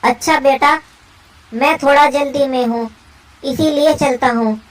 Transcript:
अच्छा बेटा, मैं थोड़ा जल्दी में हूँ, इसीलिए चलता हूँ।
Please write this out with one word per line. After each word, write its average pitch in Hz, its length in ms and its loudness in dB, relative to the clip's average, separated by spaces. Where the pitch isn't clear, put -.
अच्छा 254 360 0
बेटा, 285 420 2
मैं 277 260 0
थोड़ा 285 320 4
जल्दी 277 380 -2
में 254 180 -2
हूँ, 233 240 -4
इसीलिए 294 500 0
चलता 269 360 0
हूँ। 226 300 -2